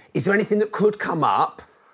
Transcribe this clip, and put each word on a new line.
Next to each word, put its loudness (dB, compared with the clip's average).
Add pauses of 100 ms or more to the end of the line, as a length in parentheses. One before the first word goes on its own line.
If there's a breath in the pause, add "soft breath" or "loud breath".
(140 loud breath)
"Is -2
there 0
anything 0
that -2
could 0
come -2
up 0 (340 soft breath)